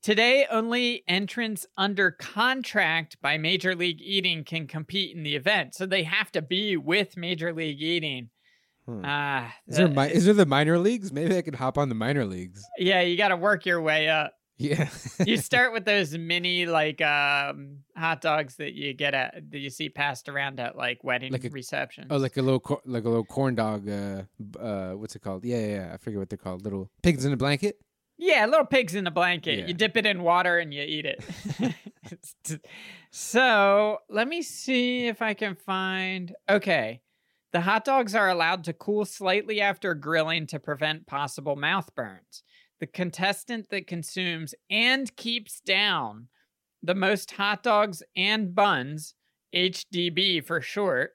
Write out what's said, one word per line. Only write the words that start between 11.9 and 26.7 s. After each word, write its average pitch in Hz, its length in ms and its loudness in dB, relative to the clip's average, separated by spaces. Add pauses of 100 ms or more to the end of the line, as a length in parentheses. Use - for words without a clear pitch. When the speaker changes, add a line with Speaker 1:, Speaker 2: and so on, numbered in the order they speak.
Speaker 2:
minor 123 300 0
leagues. 92 400 -8 (120)
Speaker 1:
Yeah, 185 220 4
you 175 160 2
gotta 190 220 2
work 185 280 2
your 175 160 2
way 156 280 2
up. 156 240 0 (240)
Speaker 2:
Yeah. 147 320 0 (160)
<laughs> - 200 -2
Speaker 1:
You 226 120 2
start 247 340 2
with 226 140 -4
those 190 320 2
mini, 175 480 0
like, 156 360 2
um, 143 760 0 (180)
hot 165 240 -2
dogs 151 380 0
that 143 160 -8
you 143 200 -8
get 139 200 -2
at, 131 220 -2 (160)
that 147 80 -12
you 139 100 -8
see 151 180 -8
passed 143 400 -4
around 139 320 -6
at, 120 160 -6
like, 123 260 -4
wedding 131 300 -2
Speaker 2:
Like 127 140 -4
a 123 40 -6
Speaker 1:
receptions. 135 600 -8
Speaker 2:
Oh, 143 80 0
like 135 180 -2
a 139 60 -2
little 131 180 2
cor-, - 260 -4
like 120 200 -4
a - 20 0
little 117 160 2
corn 131 320 -2
dog, 107 320 -2
uh, 101 360 -6 (140)
b-, 104 220 -14
uh, 98 360 -6
what's 107 200 -12
it 107 60 -16
called? 95 240 -8
Yeah, 123 160 -2
yeah, 107 140 -2
yeah. 92 180 -8
I - 20 -12
forget 104 240 -6
what 95 100 -6
they're 98 80 -8
called. 92 280 -10
Little 98 260 -6 (120)